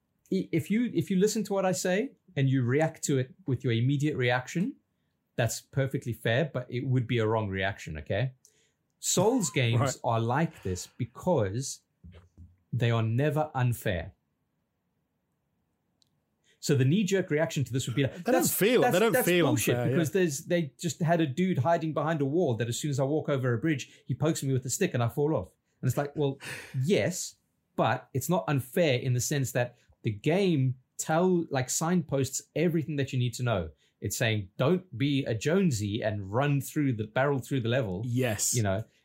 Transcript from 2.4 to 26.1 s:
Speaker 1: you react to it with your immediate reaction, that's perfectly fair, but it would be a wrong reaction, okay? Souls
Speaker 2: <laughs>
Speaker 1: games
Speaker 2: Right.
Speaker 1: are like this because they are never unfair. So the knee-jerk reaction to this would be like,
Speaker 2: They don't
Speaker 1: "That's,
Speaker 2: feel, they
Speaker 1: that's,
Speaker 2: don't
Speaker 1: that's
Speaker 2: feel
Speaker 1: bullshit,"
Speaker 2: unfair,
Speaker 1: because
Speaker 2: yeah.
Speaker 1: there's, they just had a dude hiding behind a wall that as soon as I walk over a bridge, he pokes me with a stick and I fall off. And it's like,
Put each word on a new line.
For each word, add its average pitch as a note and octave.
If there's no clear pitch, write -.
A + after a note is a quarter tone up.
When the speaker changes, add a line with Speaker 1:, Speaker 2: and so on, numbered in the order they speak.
Speaker 1:
you C3
react D3
to C#3+
it B2+
with B2+
your A#2+
immediate C#3
reaction, B2+
that's -
perfectly C3
fair, B2
but B2+
it A#2+
would B2+
be A#2+
a A2
wrong G#2+
reaction, F#2+
okay? G#2+
Souls G#3
Speaker 2:
<laughs> -
Speaker 1:
games A#2
Speaker 2:
Right. C3
Speaker 1:
are A2+
like C3
this F#2
because B2
they A#2
are A#2
never C3+
unfair. A#2
So -
the B2+
knee-jerk F#3
reaction D3+
to -
this C3
would A#2
be C#3
like, C3
Speaker 2:
They A#3+
don't E4+
Speaker 1:
"That's, B3
Speaker 2:
feel, G#3+
they C#3
Speaker 1:
that's, F3
Speaker 2:
don't A3+
Speaker 1:
that's B3
Speaker 2:
feel F3
Speaker 1:
bullshit," A2+
Speaker 2:
unfair, A#2+
Speaker 1:
because E3
Speaker 2:
yeah. -
Speaker 1:
there's, F3
they E3+
just -
had E3+
a E3
dude F3
hiding D#3
behind D#3
a C#3+
wall C#3+
that A#2
as A#2+
soon D#3
as C3
I C#3
walk C#3+
over B2+
a A#2
bridge, D3
he -
pokes D3
me C3+
with B2+
a C3+
stick F3
and A#2+
I A2+
fall D3+
off. G2
And B2+
it's -
like, C#3+